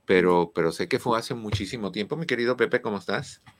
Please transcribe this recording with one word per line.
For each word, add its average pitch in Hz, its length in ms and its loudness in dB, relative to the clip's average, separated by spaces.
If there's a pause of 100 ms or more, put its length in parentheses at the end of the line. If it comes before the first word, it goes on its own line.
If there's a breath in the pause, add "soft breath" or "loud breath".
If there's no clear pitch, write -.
pero, 90 480 6
pero 82 180 2
sé 85 180 -6
que 127 100 0
fue 117 180 0
hace 117 180 -6
muchísimo 104 560 -6
tiempo. 104 260 -6
Mi 165 80 -6
querido 120 320 0
Pepe, 117 240 2
¿cómo 107 160 -4
estás? 104 440 -6 (180)